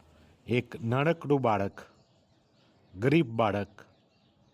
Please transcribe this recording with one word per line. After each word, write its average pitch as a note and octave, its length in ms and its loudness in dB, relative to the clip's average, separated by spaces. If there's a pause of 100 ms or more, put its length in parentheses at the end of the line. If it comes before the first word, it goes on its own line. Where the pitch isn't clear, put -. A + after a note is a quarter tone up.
(460)
એક A#2+ 340 -2
નાનકડું C#3 640 0
બાળક, G2+ 380 0 (1160)
ગરીબ C#3 280 2
બાળક, G#2+ 600 -2 (680)